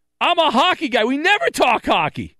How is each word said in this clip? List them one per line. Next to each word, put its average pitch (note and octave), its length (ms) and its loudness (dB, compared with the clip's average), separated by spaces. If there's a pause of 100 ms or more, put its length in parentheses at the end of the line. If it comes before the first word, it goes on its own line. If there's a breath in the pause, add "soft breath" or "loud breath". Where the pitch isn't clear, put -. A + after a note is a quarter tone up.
(200)
I'm E4+ 200 0
a D#4 120 0
hockey E4 380 0
guy. G#3+ 160 0
We C4 120 -2
never G4+ 320 0
talk B3 360 0
hockey. D3 540 -2